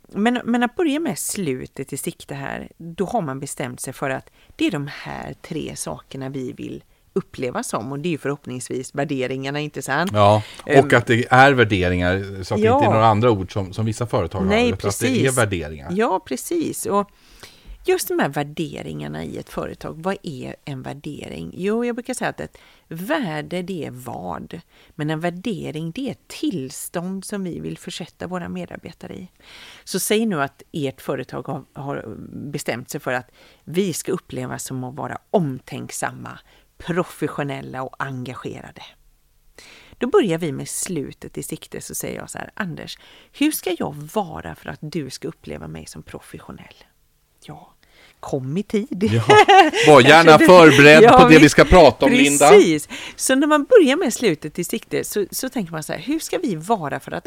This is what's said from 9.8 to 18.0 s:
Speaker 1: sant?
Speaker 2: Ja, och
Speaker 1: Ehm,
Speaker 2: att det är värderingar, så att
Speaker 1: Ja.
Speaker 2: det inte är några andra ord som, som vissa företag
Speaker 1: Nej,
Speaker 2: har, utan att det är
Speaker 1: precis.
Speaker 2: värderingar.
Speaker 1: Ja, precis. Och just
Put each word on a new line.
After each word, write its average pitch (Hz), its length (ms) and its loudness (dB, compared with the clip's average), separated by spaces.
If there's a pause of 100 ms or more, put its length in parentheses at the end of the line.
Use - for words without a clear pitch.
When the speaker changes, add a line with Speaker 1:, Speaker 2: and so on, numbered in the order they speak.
Speaker 1:
sant? 147 320 -4
Speaker 2:
Ja, 104 280 4 (200)
och - 80 -8
Speaker 1:
Ehm, 139 280 6
Speaker 2:
att 117 80 -2
det 117 240 2
är 131 220 8
värderingar, 95 920 0
så 113 120 -6
att 214 60 0
Speaker 1:
Ja. 220 100 4
Speaker 2:
det 247 60 2
inte 285 100 2
är 202 60 2
några 110 140 4
andra 113 240 4
ord 95 220 -2
som, 95 200 -6
som 110 140 -4
vissa 113 200 -6
företag 117 400 -4
Speaker 1:
Nej, 214 240 2
Speaker 2:
har, - 60 -4
utan - 120 -6
att 98 100 -6
det - 80 -4
är 254 160 0
Speaker 1:
precis. 131 160 0
Speaker 2:
värderingar. 80 540 -4
Speaker 1:
Ja, 247 340 -2
precis. - 600 -6
Och - 240 -4 (760)
just 359 220 -2